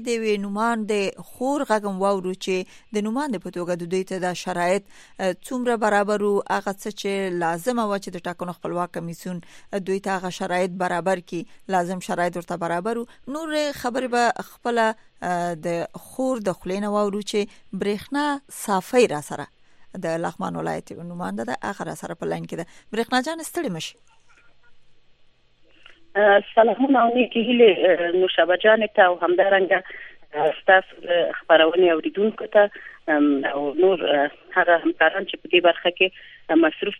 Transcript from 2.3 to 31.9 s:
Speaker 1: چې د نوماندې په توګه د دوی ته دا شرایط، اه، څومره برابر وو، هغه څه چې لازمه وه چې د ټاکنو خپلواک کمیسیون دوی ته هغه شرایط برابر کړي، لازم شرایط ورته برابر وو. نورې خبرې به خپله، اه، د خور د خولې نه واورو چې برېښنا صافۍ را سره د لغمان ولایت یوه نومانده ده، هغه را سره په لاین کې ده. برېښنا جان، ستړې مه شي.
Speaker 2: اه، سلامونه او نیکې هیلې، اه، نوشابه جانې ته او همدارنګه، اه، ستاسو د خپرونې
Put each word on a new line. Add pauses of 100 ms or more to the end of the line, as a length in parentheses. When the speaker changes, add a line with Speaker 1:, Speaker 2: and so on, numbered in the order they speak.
Speaker 1:
چې (400)
د (100)
نوماندې
په
توګه
د (100)
دوی
ته
دا (100)
شرایط،
اه،
څومره (100)
برابر
وو،
هغه
څه (100)
چې (320)
لازمه
وه
چې
د (100)
ټاکنو
خپلواک
کمیسیون (340)
دوی
ته
هغه
شرایط
برابر
کړي، (260)
لازم
شرایط
ورته
برابر
وو. (240)
نورې (180)
خبرې
به (220)
خپله، (280)
اه،
د (220)
خور
د
خولې
نه
واورو
چې (340)
برېښنا (380)
صافۍ
را
سره (560)
د
لغمان
ولایت
یوه
نومانده
ده،
هغه
را
سره
په
لاین
کې
ده. (260)
برېښنا
جان،
ستړې
مه
شي. (2250)
Speaker 2:
اه، (120)
سلامونه
او
نیکې
هیلې،
اه،
نوشابه
جانې
ته
او
همدارنګه، (560)
اه، (100)
ستاسو
د
خپرونې